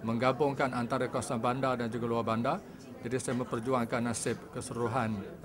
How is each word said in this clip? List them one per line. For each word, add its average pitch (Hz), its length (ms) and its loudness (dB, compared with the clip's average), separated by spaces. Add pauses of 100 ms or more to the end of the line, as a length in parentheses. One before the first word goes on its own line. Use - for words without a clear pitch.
menggabungkan 131 720 2
antara 123 320 0
kawasan 123 320 -2
bandar 127 400 2
dan 120 80 0
juga 113 160 -2
luar 117 180 2
bandar, 117 380 2 (380)
jadi 120 180 -2
saya 127 240 -2
memperjuangkan 127 600 0
nasib 117 340 0 (140)
keseluruhan 117 720 0 (220)